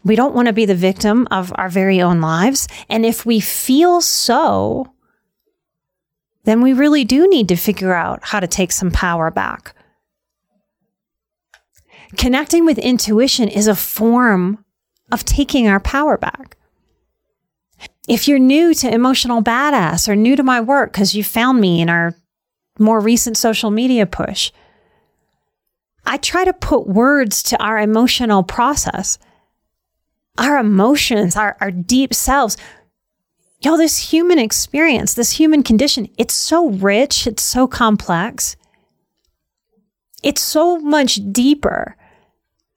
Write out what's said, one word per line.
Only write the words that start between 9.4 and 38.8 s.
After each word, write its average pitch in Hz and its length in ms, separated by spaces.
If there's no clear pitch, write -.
Connecting 269 480
with 311 140
intuition 240 680
is 208 180
a 214 120
form 214 880
of 233 140
taking 269 460
our 196 100
power 277 380
back. - 400
If - 220
you're 285 120
new 294 340
to 247 200
Emotional 240 480
Badass 233 680
or 202 80
new 233 180
to 277 80
my 254 160
work 254 320
'cause 196 220
you 208 100
found 240 380
me 175 180
in 170 100
our 170 240
more 220 220
recent 226 380
social 220 340
media 233 340
push, - 460
I 240 120
try 349 260
to 370 80
put 294 360
words 240 560
to - 200
our 214 160
emotional 220 640
process. - 760
Our 285 200
emotions, 208 800
our, 208 260
our 202 100
deep 240 420
selves. 262 440
Y'all, 311 160
this - 340
human 339 280
experience, 254 760
this - 180
human 311 320
condition, 233 540
it's 226 160
so 330 360
rich, 202 580
it's 220 160
so 254 240
complex. 214 880